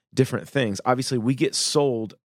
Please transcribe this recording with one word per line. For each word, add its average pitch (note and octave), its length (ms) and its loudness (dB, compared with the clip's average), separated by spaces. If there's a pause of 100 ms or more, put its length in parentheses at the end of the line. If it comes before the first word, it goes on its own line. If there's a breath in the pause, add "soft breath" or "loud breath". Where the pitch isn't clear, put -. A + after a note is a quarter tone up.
(140 soft breath)
different - 340 0
things. A2+ 380 -2
Obviously, B2+ 320 0
we A#2+ 160 0
get C3+ 220 0
sold B2 580 0 (120)